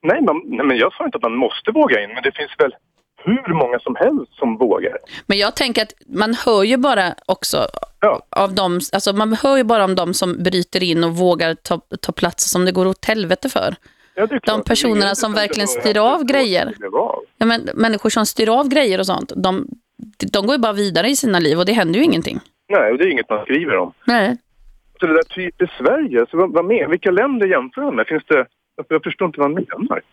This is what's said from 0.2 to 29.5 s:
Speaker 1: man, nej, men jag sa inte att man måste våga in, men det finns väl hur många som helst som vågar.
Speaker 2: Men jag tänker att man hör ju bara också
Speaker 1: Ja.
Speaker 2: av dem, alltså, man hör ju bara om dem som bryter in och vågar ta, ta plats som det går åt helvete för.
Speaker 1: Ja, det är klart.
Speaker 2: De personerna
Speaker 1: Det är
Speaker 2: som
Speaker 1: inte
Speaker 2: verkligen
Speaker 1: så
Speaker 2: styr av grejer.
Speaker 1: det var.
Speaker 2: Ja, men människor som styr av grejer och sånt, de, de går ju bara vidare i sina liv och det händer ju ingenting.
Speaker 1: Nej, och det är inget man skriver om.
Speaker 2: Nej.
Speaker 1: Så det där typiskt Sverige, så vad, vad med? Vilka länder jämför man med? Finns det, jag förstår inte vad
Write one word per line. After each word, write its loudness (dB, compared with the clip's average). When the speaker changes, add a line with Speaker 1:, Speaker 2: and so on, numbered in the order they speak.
Speaker 1:
man, 0
nej, -4
men 2
jag 2
sa -8
inte -6
att -4
man -2
måste -2
våga 2
in, -14
men -10
det 0
finns -10
väl 2
hur 0
många 0
som -4
helst 0
som -2
vågar. 0
Speaker 2:
Men 0
jag 0
tänker 0
att -6
man -2
hör 2
ju 2
bara 2
också -2
Speaker 1:
Ja. 0
Speaker 2:
av 0
dem, 0
alltså, -2
man 0
hör 2
ju 4
bara 4
om 0
dem -2
som -2
bryter -2
in 2
och -2
vågar 2
ta, -4
ta -6
plats -2
som 0
det 0
går 2
åt -4
helvete -2
för. -2
Speaker 1:
Ja, 0
det -4
är -2
klart. -2
Speaker 2:
De -6
personerna 2
Speaker 1:
Det 0
är -2
Speaker 2:
som -2
Speaker 1:
inte 0
Speaker 2:
verkligen -2
Speaker 1:
så -4
Speaker 2:
styr 0
av 2
grejer. 0
Speaker 1:
det -12
var. -2
Speaker 2:
Ja, 2
men 0
människor 0
som 0
styr 0
av 2
grejer 2
och -2
sånt, -4
de, 0
de 0
går 2
ju 0
bara 0
vidare 0
i 2
sina 2
liv 2
och 2
det 0
händer 2
ju 4
ingenting. 0
Speaker 1:
Nej, 2
och 0
det 4
är 2
inget -4
man -2
skriver 0
om. -2
Speaker 2:
Nej. 2
Speaker 1:
Så 0
det 2
där 6
typiskt -4
Sverige, 2
så -4
vad, 2
vad 2
med? 0
Vilka 0
länder 2
jämför -2
man -2
med? -2
Finns -2
det, 2
jag 0
förstår -4
inte -6
vad 2